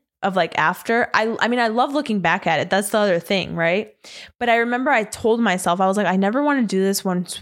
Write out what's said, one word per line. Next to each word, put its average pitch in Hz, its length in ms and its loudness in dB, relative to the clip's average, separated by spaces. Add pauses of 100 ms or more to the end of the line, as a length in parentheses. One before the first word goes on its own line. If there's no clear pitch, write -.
(240)
of, 190 120 -2
like, 170 220 0
after. 202 560 0
I, 226 260 0
I 202 80 0
mean, 240 120 0
I 233 80 2
love 247 260 0
looking 226 280 -2
back 170 260 0
at 160 120 2
it. 175 120 -2
That's 196 180 0
the 226 80 0
other 202 220 2
thing, 180 360 -4
right? 170 380 -2 (460)
But 240 100 0
I 226 80 6
remember 247 320 0
I 233 140 2
told 226 360 0
myself, 185 400 0
I 190 60 4
was 190 100 2
like, 208 120 0
"I 180 80 2
never 202 260 2
wanna 285 220 2
do 190 180 0
this 196 240 0
once 180 360 -2